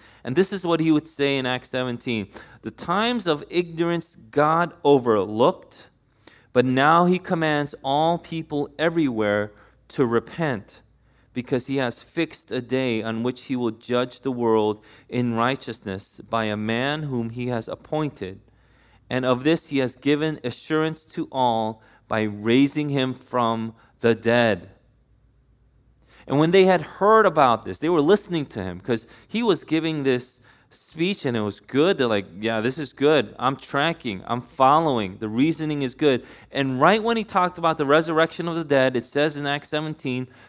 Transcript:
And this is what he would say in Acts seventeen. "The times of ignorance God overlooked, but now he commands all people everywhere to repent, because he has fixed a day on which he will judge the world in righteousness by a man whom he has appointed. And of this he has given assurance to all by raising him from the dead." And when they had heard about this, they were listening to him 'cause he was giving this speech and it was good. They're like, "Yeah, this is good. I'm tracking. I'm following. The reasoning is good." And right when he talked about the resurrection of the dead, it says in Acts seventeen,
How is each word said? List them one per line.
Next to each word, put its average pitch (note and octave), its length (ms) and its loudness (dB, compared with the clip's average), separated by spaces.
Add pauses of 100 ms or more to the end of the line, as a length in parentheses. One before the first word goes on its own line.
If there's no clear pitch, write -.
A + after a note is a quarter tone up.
(220)
And B2 140 -4
this F#3+ 160 2
is F#3 120 -6
what E3+ 140 0
he D#3+ 140 2
would D3+ 160 0
say C#3 280 0
in C3 80 -2
Acts B2+ 260 -4
seventeen. A#2+ 580 -4 (340)
"The A2 80 -10
times G#3+ 560 -4
of D3 240 -2
ignorance E3+ 680 -4 (140)
God D#3+ 440 2 (100)
overlooked, A#2+ 1040 2 (640)
but B2 120 4
now C#3+ 420 4
he F3+ 120 4
commands D#3 640 -2
all D#3 340 2
people D#3+ 600 -6
everywhere A2+ 720 0 (380)
to C3+ 180 0
repent, A#2 760 -4 (500)
because B2 340 -4
he C3+ 120 -4
has B2 220 -4
fixed - 520 -6
a B2 100 -4
day A#2+ 400 -2
on A2+ 220 -4
which B2+ 220 -6
he C3 100 -4
will A#2+ 160 -2
judge B2 480 -4
the C3+ 100 -4
world A2 540 0 (240)
in B2 260 -2
righteousness A2+ 840 -4 (100)
by A2+ 140 -2
a G#2+ 120 -2
man B2 480 -4
whom A#2+ 260 -6
he B2 180 -8
has A#2 180 -4
appointed. C#3 760 -8 (680)
And B2+ 140 -2
of B2+ 180 2
this D#3 260 0
he C#3 100 -2
has B2+ 180 -2
given D3+ 480 0
assurance D#3 600 -4
to - 260 -8
all A2+ 500 -2 (260)
by A2 140 0
raising A#2+ 640 0
him C3 240 0
from A2+ 600 -4 (260)
the A#2 140 4
dead." A2+ 560 0 (1600)
And C#3 120 0
when D#3+ 140 4
they F#3+ 120 8
had F#3 160 4
heard G#3+ 460 4
about C#3+ 400 4
this, F#2+ 120 -8
they D#3+ 120 -2
were E3+ 100 4
listening E3 460 2
to G2+ 180 -8
him F2+ 160 -8
'cause A#2 260 -4 (220)
he A3+ 140 -2
was G#3 200 2
giving D#3 420 -2
this B2 360 -2 (300)
speech F3 560 -6
and A#2+ 100 -2
it A2+ 40 0
was G#2 200 -4
good. D#3+ 380 2
They're C3 80 2
like, G2+ 200 0 (140)
"Yeah, A2 200 0
this B2+ 180 -2
is C#3+ 160 -8
good. C3+ 440 2
I'm C3 180 -2
tracking. C#3 720 -4
I'm A#2+ 140 -4
following. C3 760 2
The A2 100 -6
reasoning D3 540 -2
is B2+ 120 -6
good." C3 300 2 (260)
And C3 300 -2
right G3+ 220 4
when A3+ 160 -2
he G#3 60 -4
talked F3+ 340 -2
about E3 180 0
the D3 100 -2
resurrection D#3+ 640 2
of E3 80 -4
the E3 80 -4
dead, C3 320 2
it A#2 80 -2
says D3 320 -2
in C#3+ 100 -6
Acts C#3+ 220 -6
seventeen, D3 600 -6 (200)